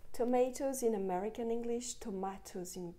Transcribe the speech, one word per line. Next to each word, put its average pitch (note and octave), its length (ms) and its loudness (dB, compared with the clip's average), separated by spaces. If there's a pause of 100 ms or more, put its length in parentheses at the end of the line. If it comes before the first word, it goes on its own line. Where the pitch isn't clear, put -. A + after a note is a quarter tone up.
(120)
Tomatoes B3+ 680 4
in A3+ 120 4
American G3+ 560 0
English, A#3 440 -2
tomatoes F#3+ 800 -6
in F3 220 -8